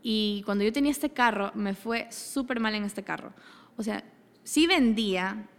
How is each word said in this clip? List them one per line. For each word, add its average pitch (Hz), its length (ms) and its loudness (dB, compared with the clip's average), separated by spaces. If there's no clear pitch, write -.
Y 214 440 0
cuando 202 180 2
yo 220 80 2
tenía 285 180 2
este 294 200 -2
carro, 214 440 2
me 202 200 -2
fue 233 360 -4
súper 254 500 -4
mal 220 140 0
en 208 100 -2
este 202 180 -6
carro. - 320 -8
O 226 60 -8
sea, 208 220 -4
sí 311 240 4
vendía 214 800 2